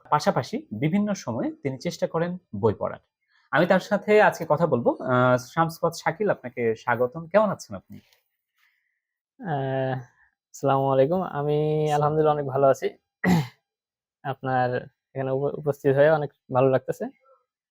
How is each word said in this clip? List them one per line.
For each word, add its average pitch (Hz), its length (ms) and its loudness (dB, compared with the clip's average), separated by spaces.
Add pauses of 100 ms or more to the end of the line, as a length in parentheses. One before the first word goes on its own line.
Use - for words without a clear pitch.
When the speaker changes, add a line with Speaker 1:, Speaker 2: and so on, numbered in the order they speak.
Speaker 1:
পাশাপাশি 151 640 -2
বিভিন্ন 185 400 0
সময়ে 185 380 -6
তিনি 135 260 -8
চেষ্টা 170 300 -6
করেন 175 300 -4 (180)
বই 101 180 2
পড়ার। 95 260 -8 (520)
আমি 151 140 2
তার 185 140 4
সাথে 208 420 2
আজকে 175 280 2
কথা 151 180 2
বলবো। 135 220 0 (140)
আহ, 127 340 2
শামস 160 420 -2
ফুয়াদ 165 140 -2
শাকিল, 165 360 -4
আপনাকে 120 460 -2
স্বাগতম। 123 520 -2
কেমন 208 220 2
আছেন 107 260 -10
আপনি? 101 220 -16 (1400)
Speaker 2:
আহ, 135 560 -4 (540)
আসসালামু 135 420 0
আলাইকুম। 139 300 2
আমি 147 360 -2 (340)
আলহামদুলিল্লাহ 151 420 2
অনেক 147 140 -4
ভালো 135 200 2
আছি। 135 200 2 (360)
<clears throat> 170 380 0 (640)
আপনার 131 460 -2 (440)
এখানে 131 180 -4
উপ-, 139 260 -2
উপস্থিত 143 380 0
হয়ে 143 140 6
অনেক 151 240 0 (200)
ভালো 131 160 4
লাগতেছে - 360 -2 (640)